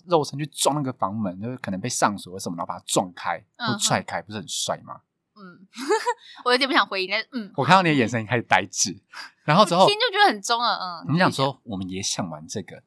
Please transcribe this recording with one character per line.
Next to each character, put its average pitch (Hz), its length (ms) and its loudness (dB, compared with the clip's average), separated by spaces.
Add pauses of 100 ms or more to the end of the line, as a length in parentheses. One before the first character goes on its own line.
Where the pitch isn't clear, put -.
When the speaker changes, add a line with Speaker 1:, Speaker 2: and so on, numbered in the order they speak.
Speaker 1:
肉 170 160 4
身 139 160 -8
去 147 80 -4
撞 - 300 0
那 151 60 -2
个 131 100 -4
房 98 220 -4
门， 95 260 -4
就 117 100 -8
是 127 60 -8
可 - 140 -8
能 95 100 -4
被 120 80 -6
上 113 300 0
锁 87 140 -14
或 92 60 -12
什 98 120 -8
么， 87 60 -8
然 85 80 -6
后 - 40 -8
把 87 100 -10
它 - 80 -18
撞 92 280 -2
开， 87 240 -6 (180)
Speaker 2:
嗯 240 120 -6
哼。 214 40 0
Speaker 1:
或 202 60 -4
踹 120 240 0
开， 90 180 -8
不 85 120 -14
是 107 60 -8
很 87 80 -10
帅 - 380 -4
吗？ - 160 -16 (340)
Speaker 2:
嗯。 185 380 -20
<laughs> 381 720 -4
我 240 80 2
有 254 60 4
点 269 100 2
不 277 60 -2
想 226 120 4
回 190 180 -4
应， 185 60 -6
但 214 100 -2
是， 220 120 -10
嗯。 226 240 -10
Speaker 1:
我 135 80 0
看 156 120 6
到 190 60 6
你 175 60 2
的 151 60 4
眼 120 140 4
神， 113 140 -2
你 107 40 -8
开 127 100 0
始 113 60 0
呆 98 280 2
滞。 95 300 -2 (440)
然 151 120 2
后 208 80 8
之 170 100 2
后， 185 100 8
Speaker 2:
我 - 40 8
听 403 60 4
就 453 160 0
觉 381 80 0
得 403 140 6
很 208 100 -8
中 233 180 0
二， 226 140 0
嗯。 170 320 -8
Speaker 1:
我 - 40 -4
们 151 80 2
想 180 120 4
说， 135 320 0
我 104 140 -8
们 92 120 -6
也 92 140 -6
想 - 260 -4
玩 78 180 -12
这 - 160 -8
个， - 240 -18